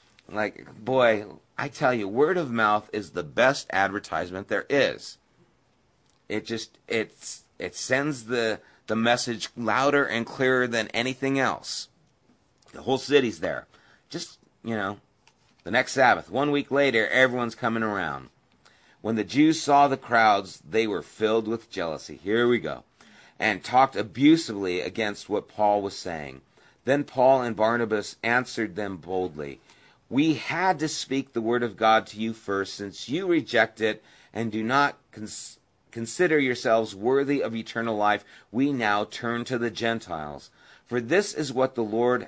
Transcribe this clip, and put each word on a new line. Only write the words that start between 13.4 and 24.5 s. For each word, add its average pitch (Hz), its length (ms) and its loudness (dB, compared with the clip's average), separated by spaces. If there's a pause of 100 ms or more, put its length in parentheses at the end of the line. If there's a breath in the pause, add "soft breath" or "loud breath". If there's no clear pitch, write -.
Just, - 280 -12 (260)
you 113 120 -4
know, 101 240 -4 (640)
the - 80 -10
next 120 220 0
Sabbath, 113 360 4
one 139 220 0
week 143 180 0
later, 131 380 2
everyone's 120 480 2
coming 113 280 -2
around. 80 460 -4 (720 soft breath)
When 110 140 -2
the 110 80 0
Jews 151 380 4
saw 143 260 6
the 131 100 0
crowds, 107 720 2
they 110 160 2
were 98 160 -2
filled 107 460 0
with 113 240 -6
jealousy. 78 500 -6
Here 110 260 2
we 120 120 4
go. 73 240 -6 (560 soft breath)
And 101 240 -2
talked 127 320 4
abusively 107 840 2